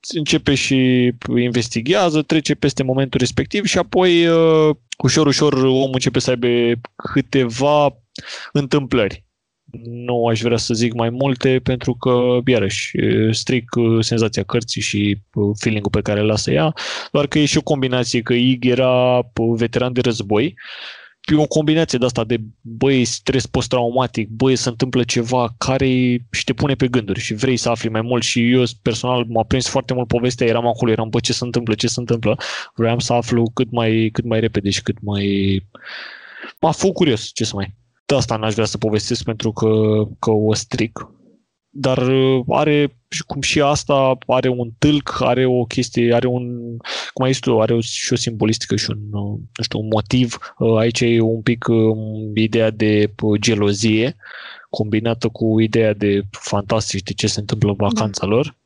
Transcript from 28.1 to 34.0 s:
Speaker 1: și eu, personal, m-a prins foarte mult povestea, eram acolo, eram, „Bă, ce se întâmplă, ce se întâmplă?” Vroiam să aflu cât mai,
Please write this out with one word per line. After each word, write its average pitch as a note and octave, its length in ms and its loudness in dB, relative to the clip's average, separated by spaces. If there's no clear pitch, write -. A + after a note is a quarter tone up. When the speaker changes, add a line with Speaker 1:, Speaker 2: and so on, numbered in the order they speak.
Speaker 1:
și A#2 300 0
eu, B2+ 100 4
personal, A#2+ 460 -2
m-a A2+ 140 0
prins B2+ 260 -2
foarte C3 260 -2
mult B2 140 -2
povestea, B2 380 0
eram A#2 200 2
acolo, A#2 240 0
eram, A2 180 0
„Bă, A#2 120 0
ce A#2 120 -4
se B2 120 -4
întâmplă, A#2 300 -2
ce A2+ 120 -2
se A#2 140 -4
întâmplă?” A2+ 380 -2
Vroiam A#2 240 0
să - 140 -2
aflu A#2 420 2
cât B2 160 -2
mai, A2+ 420 0